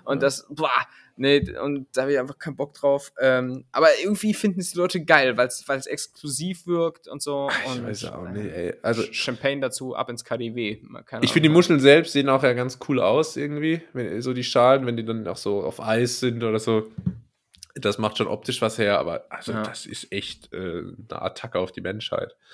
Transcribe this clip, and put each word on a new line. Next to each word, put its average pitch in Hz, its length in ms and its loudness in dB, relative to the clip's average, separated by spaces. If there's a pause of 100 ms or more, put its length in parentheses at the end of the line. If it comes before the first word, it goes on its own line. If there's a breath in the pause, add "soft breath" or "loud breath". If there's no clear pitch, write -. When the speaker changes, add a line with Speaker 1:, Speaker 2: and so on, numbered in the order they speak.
Speaker 1:
Und 139 120 0
Speaker 2:
ja. - 40 -8
Speaker 1:
das, 135 300 0
boah, 147 180 -2 (460 soft breath)
nee, 139 340 4 (100)
und 139 340 -4
da 127 100 0
hab 135 60 -2
ich 143 100 2
einfach 135 180 -6
keinen 151 200 -10
Bock 139 180 -6
drauf. 139 440 0
Ähm, 127 520 0
aber 156 160 4 (160)
irgendwie 208 320 0
finden 190 240 0
es 175 120 -4
die - 60 -10
Leute 175 260 0
geil, 139 340 4
weil's, 127 300 0
weil's 135 180 -4
exklusiv 151 840 -8
wirkt 170 400 -2
und 156 140 -12
so. 139 300 -4
Speaker 2:
Ach, - 140 -2
ich 131 140 -6
Speaker 1:
Und, 120 80 -8
Speaker 2:
weiß 107 180 -8
auch - 200 -12
Speaker 1:
äh, 90 60 -10
Speaker 2:
nicht, 101 220 -8
ey. 87 280 -4
Also 113 220 0
Speaker 1:
Sch-, - 100 -8
Champagne 139 480 -2
dazu, - 340 -6
ab - 140 -4
ins 120 160 -10
K 117 120 -6
D 117 180 -6
W. 110 260 -4 (240)
Keine 113 180 -8
Speaker 2:
Ich 120 80 0
find 160 140 6
die - 40 8
Speaker 1:
Ahnung. 160 100 6
Speaker 2:
Muscheln 170 200 6
selbst 147 340 8
sehen 139 140 2
auch 135 160 4
ja 131 100 6
ganz 123 260 -4 (100)
cool 135 100 2
aus 127 380 2
irgendwie, 147 440 -2 (120)
wenn, 110 280 -4
so 127 120 -2
die 123 100 -4
Schalen, 131 420 6
wenn 120 120 -2
die 113 80 -6
dann 113 220 -6
auch 87 100 -6
so 101 260 -2
auf - 180 -6
Eis 117 380 0
sind 120 240 -2
oder 110 160 0
so. 110 300 0 (840)
Das 104 240 -2
macht 110 180 -2
schon 110 100 0
optisch - 340 -6
was 110 160 0
her, 101 220 2
aber 82 300 -4
also - 240 -10
Speaker 1:
Ja. 110 100 -4
Speaker 2:
das 110 220 -10
ist - 260 -14
echt, - 420 -10
äh, - 40 -10
eine 90 640 -10
Attacke - 380 -6
auf 90 120 -4
die - 100 -14
Menschheit. - 540 -6 (180 loud breath)